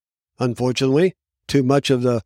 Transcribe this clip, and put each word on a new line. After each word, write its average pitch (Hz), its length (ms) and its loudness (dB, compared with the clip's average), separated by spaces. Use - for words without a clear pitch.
Unfortunately, 131 760 0
too 139 160 0
much 135 280 0
of 127 140 2
the 120 220 -2